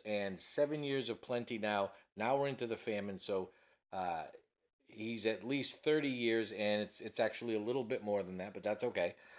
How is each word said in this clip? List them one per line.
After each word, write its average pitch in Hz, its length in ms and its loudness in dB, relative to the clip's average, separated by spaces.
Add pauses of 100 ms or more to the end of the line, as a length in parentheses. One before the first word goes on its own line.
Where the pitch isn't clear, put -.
and 101 340 -2
seven 147 440 0
years 135 260 0
of 107 100 -4
plenty 120 380 -2
now. 104 320 2 (260)
Now 117 220 2
we're 139 100 2
into 131 200 -2
the 113 100 -2
famine. 101 420 -4
So, 95 300 -2 (420)
uh, 85 340 -2 (600)
he's 110 380 -4
at 110 220 0
least 139 360 -2
thirty 151 260 4
years, 113 420 4
and 104 300 2
it's, - 180 -6
it's 110 200 -4
actually 113 360 0
a 107 40 2
little 120 260 0
bit 113 180 -2
more 104 200 2
than 92 160 -6
that, 95 140 -6
but 98 80 -10
that's 104 220 0
okay. 95 320 2 (240)